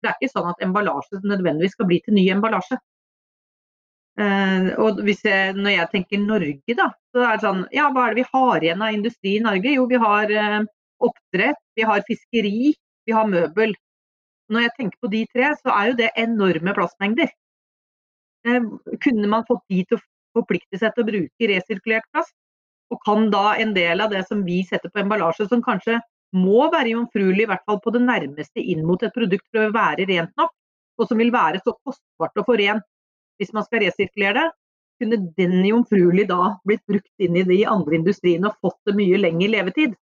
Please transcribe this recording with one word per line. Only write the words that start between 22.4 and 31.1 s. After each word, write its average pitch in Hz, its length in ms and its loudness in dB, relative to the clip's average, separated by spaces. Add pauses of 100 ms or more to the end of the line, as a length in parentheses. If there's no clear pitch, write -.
Og - 140 -10
kan 214 280 2
da 202 240 2
en 220 160 -2
del 180 300 2
av 220 100 -2
det 190 140 -2
som 208 180 -2
vi 175 220 0
setter - 260 -6
på 208 80 -4
emballasje, 196 480 0
som 240 160 2
kanskje 226 340 -2 (340)
må 190 400 4
være 247 220 0
jomfruelig, 208 500 0
i - 60 -8
hvert - 180 -6
fall 208 140 0
på 226 100 -2
det 240 100 2
nærmeste 156 580 -4
inn 156 260 -2
mot 180 180 2
et 202 100 -6
produkt 202 380 -2
for 214 140 2
å 202 60 -4
være 185 360 0
rent 170 300 -2
nok, 330 120 0 (480)
og 220 100 0